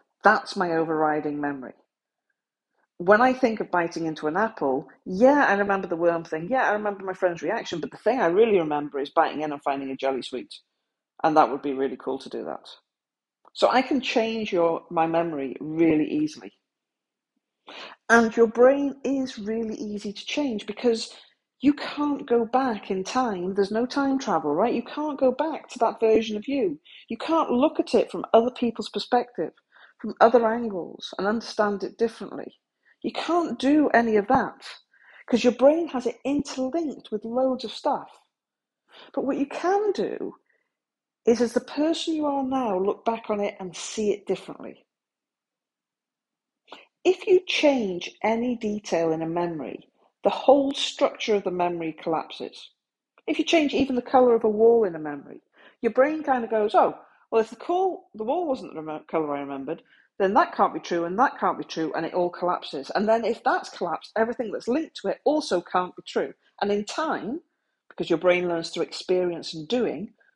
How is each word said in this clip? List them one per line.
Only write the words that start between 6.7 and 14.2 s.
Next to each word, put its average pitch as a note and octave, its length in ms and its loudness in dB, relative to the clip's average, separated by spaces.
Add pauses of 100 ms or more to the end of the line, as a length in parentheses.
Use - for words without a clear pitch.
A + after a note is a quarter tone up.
remember G#3 320 -4
my F#3+ 80 -6
friend's F3 300 -2
reaction, F3+ 380 -4
but C#3 100 -10
the - 60 -20
thing A#3+ 240 0
I F3+ 60 4
really G3+ 320 6
remember D3 400 -2
is C#3+ 100 -4
biting D3+ 320 0
in D3+ 100 -4
and C#3+ 120 -10
finding C#3 280 -4
a C3 60 -8
jelly C3 240 -2
sweet. A2+ 320 -10 (720)
And D#3 140 4
that B2+ 140 6
would C#3 100 -6
be D3 120 -4
really C3 240 -4
cool C3 220 -8
to - 100 -16
do A2+ 160 -10
that. - 240 -12 (840)
So - 160 4
I B3+ 120 4
can B3+ 200 -2
change A3+ 520 -2